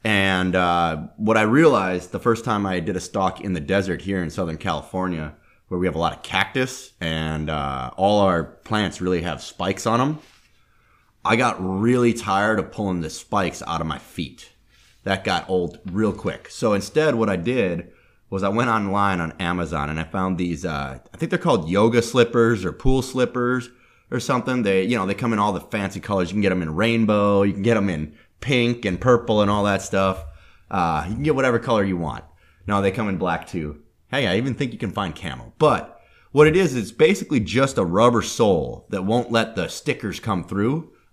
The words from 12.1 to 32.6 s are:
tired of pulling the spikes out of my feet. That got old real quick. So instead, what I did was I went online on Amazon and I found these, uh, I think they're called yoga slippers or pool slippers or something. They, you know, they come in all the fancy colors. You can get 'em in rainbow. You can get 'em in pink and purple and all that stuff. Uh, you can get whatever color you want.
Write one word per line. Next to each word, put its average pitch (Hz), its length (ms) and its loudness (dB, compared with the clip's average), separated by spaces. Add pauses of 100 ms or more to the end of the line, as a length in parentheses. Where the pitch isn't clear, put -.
tired 104 440 0
of - 140 -4
pulling 92 300 -2
the 78 80 -6
spikes - 580 -4
out 85 140 -4
of 80 60 -4
my 73 100 -4
feet. - 540 -12 (520)
That 95 220 -2
got 92 240 -2
old 90 300 -2 (120)
real 104 220 0
quick. - 360 -8
So 113 220 -2
instead, 131 440 0
what 110 140 2
I 95 60 0
did 90 540 -2 (400)
was 98 140 -4
I 98 60 2
went 117 200 0
online 101 500 0
on 82 180 -4
Amazon 85 520 -2
and 78 100 -4
I 80 60 -4
found 95 320 -2
these, 87 260 -4
uh, 69 360 -8 (140)
I - 40 -20
think 160 120 -4
they're 180 100 -2
called 110 280 0
yoga 110 340 4
slippers 117 600 2
or 87 80 -4
pool 131 300 2
slippers 123 680 -2 (400)
or 123 120 -4
something. 127 420 -2
They, 95 220 4
you 120 100 0
know, 95 100 0
they 95 100 -2
come 117 180 0
in 104 60 0
all 104 120 2
the 90 80 -4
fancy 98 400 -6
colors. 92 300 -2
You 95 60 -6
can 104 60 2
get 98 120 2
'em 90 80 0
in 78 140 -4
rainbow. 104 680 2
You 101 80 2
can 98 100 -6
get 117 140 4
'em 101 140 2
in 78 240 -6 (260)
pink 120 460 0
and 90 160 -2
purple 117 400 4
and 101 100 4
all 104 140 2
that 98 160 2
stuff. 95 420 0 (480)
Uh, 82 380 0
you 107 60 -4
can 135 80 -6
get 151 120 2
whatever 127 240 2
color 117 240 2
you 95 140 0
want. 67 260 -6 (440)